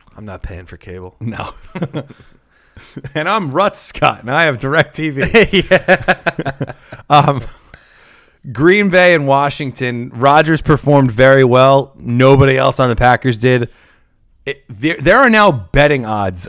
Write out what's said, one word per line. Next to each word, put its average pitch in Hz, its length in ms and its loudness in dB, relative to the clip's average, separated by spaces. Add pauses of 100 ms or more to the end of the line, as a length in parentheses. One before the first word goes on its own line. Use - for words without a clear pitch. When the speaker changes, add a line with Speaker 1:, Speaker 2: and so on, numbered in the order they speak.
(160)
Speaker 1:
I'm 104 100 -20
not 92 180 -16
paying 90 240 -16
for 90 100 -20
cable. 90 420 -20
Speaker 2:
No. 110 360 -12 (180)
<laughs> 170 300 -10 (1120)
And 156 160 -6
I'm 196 220 -4
Ruts 190 280 -2
Scott, 123 420 -4
and 120 100 -10
I 165 140 0
have 135 120 -2
DirecTV. 156 1120 -2
Speaker 1:
<laughs> - 0 -
Yeah. 180 1080 -2
Speaker 2:
<laughs> - 60 -20 (260)
Um, 143 340 2 (1080)
Green 185 380 2
Bay 180 240 4
and 147 140 0
Washington, 131 840 -4
Rodgers 143 520 2
performed 139 500 2
very 131 320 4
well. 131 520 2
Nobody 131 640 2
else 131 220 0
on 127 100 0
the 117 60 -2
Packers 123 420 0
did. 120 320 0 (760)
It, - 220 -12
there, 131 300 -6
there 175 220 2
are 262 100 4
now 208 220 4
betting 135 540 0
odds 101 440 -6